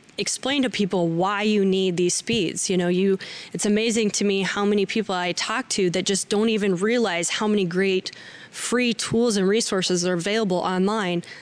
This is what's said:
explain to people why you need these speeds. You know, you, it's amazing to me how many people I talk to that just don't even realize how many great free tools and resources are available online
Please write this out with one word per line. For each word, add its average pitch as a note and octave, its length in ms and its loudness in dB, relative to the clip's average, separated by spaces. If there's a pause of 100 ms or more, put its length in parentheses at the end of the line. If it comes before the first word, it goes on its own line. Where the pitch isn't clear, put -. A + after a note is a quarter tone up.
(180)
explain C4 440 -2
to B3 80 0
people F#3 380 0
why F#3 340 0
you G#3+ 220 2
need F#3+ 320 2
these F3 180 2
speeds. G3+ 560 -2
You F#3 60 2
know, F3+ 100 2
you, F#3+ 320 2 (340)
it's - 140 -4
amazing G#3+ 460 2
to - 120 -2
me G3 180 2
how G3+ 220 -2
many G3+ 220 2
people G#3 260 -2
I F3+ 200 -2
talk A3+ 380 -4
to F3+ 200 2
that F#3 140 -2
just G3 240 -2
don't G#3+ 200 2
even G3+ 280 2
realize G3 520 0
how G#3+ 200 -2
many G#3 160 2
great F#3 480 0 (400)
free A#3+ 420 0
tools A3+ 420 0
and F#3+ 120 2
resources F#3 580 0
are F3+ 80 0
available F#3 440 0
online F#3 680 0 (180)